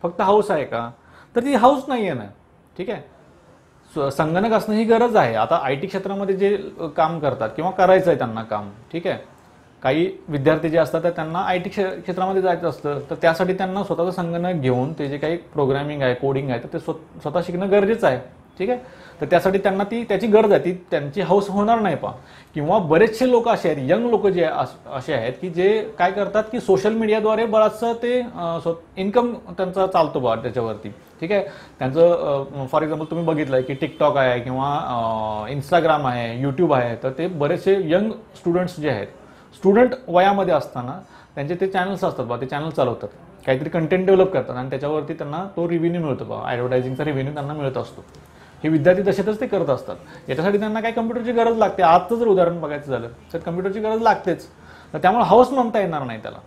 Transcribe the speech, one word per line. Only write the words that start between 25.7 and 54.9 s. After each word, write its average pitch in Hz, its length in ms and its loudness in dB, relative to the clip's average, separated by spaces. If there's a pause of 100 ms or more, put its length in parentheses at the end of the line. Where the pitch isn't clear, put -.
काय 180 120 4
करतात 202 400 0
की 247 80 -4
social 202 340 2
मीडियाद्वारे 220 520 2
बराचसं 214 480 2
ते, 240 280 -2
अ, 170 380 -6
स्व-, 165 140 -2 (240)
income 220 360 0
त्यांचा 185 540 -2
चालतो 165 320 2
बा 117 160 2
त्याच्यावरती, 113 540 -6
ठीक - 420 -10
आहे. 202 120 2 (360)
त्यांचं, 160 340 4
अ, 143 300 0 (220)
for 156 180 0
example 156 220 -4
तुम्ही 165 200 -4
बघितलं 151 320 0
आहे 127 160 -2
की 147 120 -4
TikTok 143 320 2
आहे 127 220 2
किंवा, 131 360 -4
अ, 113 760 -4
Instagram 151 540 2
आहे, 120 400 -4
YouTube 151 280 2
आहे, 120 300 2
तर 131 140 0
ते 165 100 -4
बरेचसे 175 520 0
young 185 320 0
students - 680 -4
जे 147 100 -2
आहेत, 107 180 -4 (480)
स्टुडंट 226 340 6 (180)
वयामध्ये 185 460 4
असताना 131 460 -4 (360)
त्यांचे 147 200 -6
ते 190 120 -2
channels 190 360 -2
असतात 143 220 -4
बा, 120 120 -6
ते 131 80 -6
चॅनल 147 240 -6
चालवतात, 123 400 -2 (360)
काहीतरी 135 240 0
content 175 360 0
develop 185 280 6
करतात 123 240 -2
आणि 131 120 -8
त्याच्यावरती 147 440 -4
त्यांना 156 320 -8 (100)
तो 170 140 -2
revenue 170 320 0
मिळतो 131 220 -4
बा, 110 220 -8
ॲडव्हर्टायझिंगचा 127 580 -2
revenue 143 300 -4
त्यांना 147 200 -8
मिळत 139 240 -4
असतो. - 280 -10 (580)
हे 151 60 0
विद्यार्थी 165 320 4
दशेतच 202 400 0
ते 254 60 -4
करत 170 220 -2
असतात. 117 260 -4 (340)
याच्यासाठी 175 300 0
त्यांना 220 220 -4
काय 226 100 -2
कम्प्युटरची 226 400 -4
गरज 233 260 2
लागते. 196 260 2
आजचं 175 320 4
जर 233 120 0
उदाहरण 175 340 4
बघायचं 147 300 -6
झालं 120 160 -4 (260)
तर 170 40 -6
कम्प्युटरची 185 420 -4
गरज 220 220 -2
लागतेच, 190 460 0 (460)